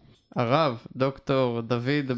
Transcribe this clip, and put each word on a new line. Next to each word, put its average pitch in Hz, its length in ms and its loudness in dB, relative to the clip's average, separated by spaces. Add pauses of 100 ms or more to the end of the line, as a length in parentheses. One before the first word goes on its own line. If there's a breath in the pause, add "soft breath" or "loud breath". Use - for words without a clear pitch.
(360 soft breath)
הרב, 123 480 0 (120)
דוקטור 131 680 0
דוד 127 560 0